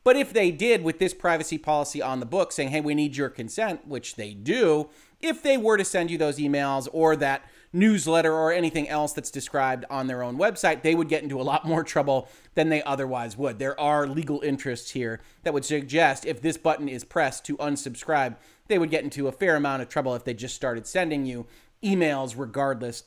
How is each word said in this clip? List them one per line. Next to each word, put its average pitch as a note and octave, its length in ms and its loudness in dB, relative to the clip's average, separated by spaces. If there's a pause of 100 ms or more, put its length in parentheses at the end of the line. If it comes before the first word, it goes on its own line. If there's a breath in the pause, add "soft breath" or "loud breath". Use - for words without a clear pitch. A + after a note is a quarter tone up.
But B3+ 120 8
if C4+ 160 0
they G3 200 4
did, G3 320 2
with D#3+ 160 -2
this F#3 140 0
privacy D#3+ 440 -2
policy D3 440 -2
on C3 180 -4
the B2 60 -6
book F3 260 0
saying, C#3 180 -4
"Hey, D3+ 120 -2
we D3 140 0
need D3 220 0
your C#3 120 -2
consent," D#3 580 -6
which C3 280 -10
they G#2 180 -12
do, D3+ 560 2 (300 soft breath)
if - 220 -2
they C4+ 160 4
were A3 200 4
to F#3+ 80 2
send E3+ 240 -2
you E3+ 80 -4
those D3 200 0
emails C#3+ 540 0
or D#3+ 240 4
that C#3 280 0 (280 soft breath)
newsletter E3 640 4
or D#3+ 180 2
anything E3 360 0
else D3+ 260 -2
that's C#3+ 160 -8
described C3 600 -2
on C3+ 180 -4
their B2 160 -4
own B2 140 -6
website, F3+ 440 2
they D#3+ 140 4
would E3 140 2
get D#3 120 0
into C3+ 180 -6
a B2+ 40 -4
lot C#3+ 240 0
more D#3+ 160 2
trouble C#3 440 0 (280 loud breath)
than D#3+ 140 4
they D3+ 140 2
otherwise B2+ 540 -4
would. B2 220 -2
There C3+ 200 -4
are D3 280 2
legal C#3+ 340 -2
interests C#3+ 500 -4
here A2+ 280 -4 (240 soft breath)
that D#3+ 100 -2
would C#3 120 -2
suggest C#3+ 600 2
if B2 160 -6
this D#3 160 -2
button D3 300 0
is B2+ 160 -8
pressed E3 420 -2
to D3 120 -6
unsubscribe, C#3 800 -2 (320 soft breath)
they G3+ 100 4
would D#3+ 100 2
get D#3 140 0
into C#3 240 -4
a B2+ 40 -2
fair E3+ 240 2
amount C#3 260 0
of A#2+ 80 -10
trouble C3 260 -2
if A#2+ 80 -8
they B2 100 -4
just A#2 220 -10
started A#2 320 -6
sending D#3 380 0
you A#2+ 200 -8 (380 soft breath)
emails D3 540 2
regardless B2 680 -4